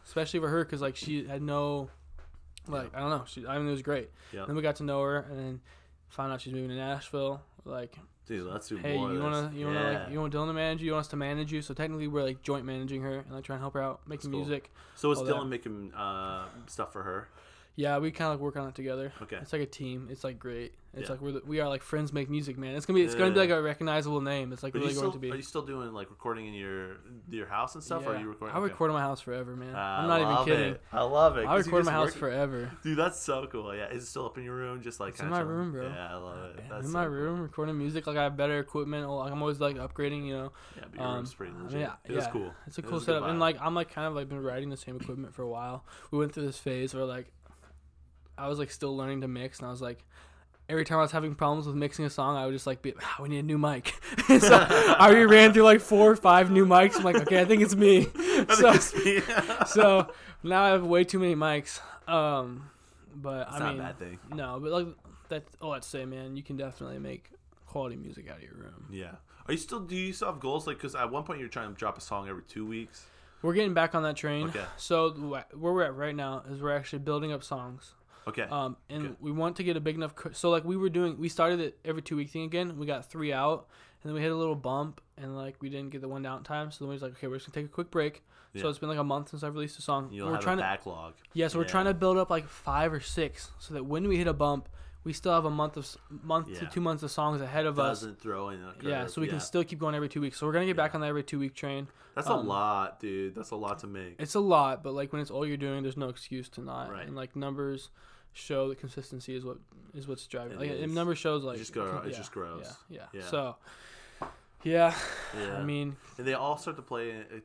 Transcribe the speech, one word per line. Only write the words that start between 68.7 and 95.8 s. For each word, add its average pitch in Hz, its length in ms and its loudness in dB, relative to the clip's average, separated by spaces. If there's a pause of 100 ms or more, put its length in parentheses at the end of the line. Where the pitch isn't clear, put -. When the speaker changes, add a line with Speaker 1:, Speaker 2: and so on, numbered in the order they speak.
Speaker 2:
Yeah. 95 260 -12 (320)
Are - 40 -4
you 165 60 0
still, 226 240 -8
do 180 160 -10
you 185 160 -6
still 202 180 -6
have 147 80 -10
goals? 143 260 -4
Like, 147 140 -8
'cause 135 160 -10
at 120 160 -2
one 147 120 -6
point 156 160 -10
you 127 60 -8
were 113 60 -12
trying 110 180 -8
to 98 80 -14
drop 104 200 -4
a - 40 -16
song 98 280 -8
every 92 140 -10
two 110 220 -10
weeks. 113 400 -12 (360)
Speaker 1:
We're 170 120 0
getting 202 200 2
back 165 220 2
on 160 80 2
that 151 120 -2
train. 151 340 -4
Speaker 2:
Okay. 104 160 -8 (120)
Speaker 1:
So 165 340 2
wh-, 143 500 -10
where 175 120 0
we're 185 100 2
at 135 120 -2
right 147 200 -6
now 135 340 -6
is 139 120 -10
we're 143 140 -2
actually 143 240 -6
building 147 340 -4
up 135 100 -8
songs. 127 520 -12 (320)
Speaker 2:
Okay. 110 160 -6
Speaker 1:
Um, 135 320 -4 (140)
and 151 180 -6
Speaker 2:
Okay. 127 140 -10
Speaker 1:
we 147 100 -6
want 165 240 -2
to 190 80 -6
get 175 120 0
a 160 40 -2
big 156 160 -4
enough 156 180 -6
co-, - 200 -12
so, 170 180 2
like, 165 120 2
we 180 140 -2
were 190 120 0
doing, 170 280 0
we 160 120 -4
started 170 300 2
it 151 240 -6
every 160 200 -6
two 160 120 -6
weeks 143 180 -4
thing 160 100 -6
again. 170 340 -4
We 147 80 -8
got 143 240 -6
three 151 240 -4
out, 143 340 0 (360)
and 151 60 -8
then 151 40 -6
we 151 80 -4
hit 160 100 0
a 165 40 0
little 160 200 0
bump, 143 460 -6 (160)
and, 135 180 -10
like, 135 260 -10
we 139 80 -10
didn't 139 200 -10
get 135 120 -12
the 135 60 -10
one 135 200 -8
out 131 120 -8
in - 40 -16
time. 151 260 -8
So 151 140 -14
then 139 60 -8
we 139 60 -8
was 135 60 -12
like, 127 120 -10
"Okay, 135 140 -10
we're 131 100 -8
just - 140 -14
gonna 147 140 -6
take 147 60 -14
a - 20 -20
quick 170 160 -6
break." 151 340 -2 (320)
So 98 80 -8
Speaker 2:
Yeah. 156 60 0
Speaker 1:
it's 143 80 -6
been, 151 120 -6
like, 151 100 -2
a 143 40 0
month 143 260 -4
since 147 120 -12
I've 147 140 -6
released 151 240 -8
a - 20 -14
song. 139 300 -2
Speaker 2:
You'll 101 160 -6
Speaker 1:
We're 165 60 0
Speaker 2:
have 101 100 -2
Speaker 1:
trying 95 160 0
Speaker 2:
a - 20 -2
Speaker 1:
to 95 60 0
Speaker 2:
backlog. 85 480 -8 (180)
Speaker 1:
Yeah, 165 140 0
so 170 100 -4
we're 170 80 0
Speaker 2:
Yeah. 175 60 -6
Speaker 1:
trying 190 140 2
to 196 100 2
build 185 220 2
up, 185 120 2
like, 160 180 0
five 151 460 0
or 147 60 -4
six, - 580 -6
so - 160 -14
that 135 120 -6
when 160 220 -2
we 190 100 2
hit 170 100 2
a 160 60 2
bump, 143 360 0 (360)
we 160 80 -6
still 175 200 -2
have 165 120 4
a 151 40 2
month 151 280 -2
of 139 80 -10